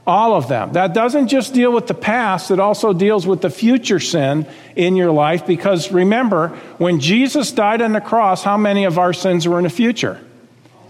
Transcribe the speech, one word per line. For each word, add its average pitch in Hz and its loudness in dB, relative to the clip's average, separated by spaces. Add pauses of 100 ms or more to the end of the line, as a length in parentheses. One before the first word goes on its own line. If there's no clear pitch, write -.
All 214 2
of 143 0
them. 117 -2
That 175 0
doesn't 240 0
just 262 -2
deal 247 2
with 233 0
the 190 -4
past, 208 -2
it 185 2
also 202 0
deals 190 0
with 185 0
the 185 -2
future 233 0
sin 147 -2 (280)
in 180 2
your 175 2
life, 156 0
because 180 -2
remember, 190 2 (300)
when 170 0
Jesus 233 0
died 220 0
on 226 0
the 214 0
cross, 208 0
how 202 0
many 202 2
of 175 0
our 180 2
sins 175 0
were 175 2
in 180 0
the 175 0
future? 226 -2 (720)